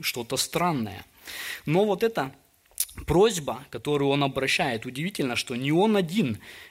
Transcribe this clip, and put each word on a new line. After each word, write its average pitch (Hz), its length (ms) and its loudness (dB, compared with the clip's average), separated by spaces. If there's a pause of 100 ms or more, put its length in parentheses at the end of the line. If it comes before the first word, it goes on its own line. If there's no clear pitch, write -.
что-то 120 360 -4
странное. 123 680 0 (600)
Но 175 200 4
вот 196 180 0
эта 160 280 0 (720)
просьба, 156 640 2
которую 139 420 0
он 143 120 2
обращает, 131 640 0
удивительно, 131 500 -4
что 120 200 -4
не 131 160 0
он 202 260 4
один 165 400 0 (340)